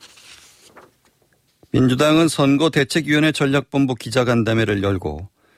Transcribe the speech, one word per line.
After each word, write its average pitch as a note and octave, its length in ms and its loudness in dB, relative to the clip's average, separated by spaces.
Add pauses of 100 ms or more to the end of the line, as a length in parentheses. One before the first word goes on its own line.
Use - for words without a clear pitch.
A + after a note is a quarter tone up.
(1700)
민주당은 D3 560 2
선거대책위원회 D3 1040 0
전략본부 C#3 640 -2
기자간담회를 A2+ 880 0
열고 F2 500 -6 (240)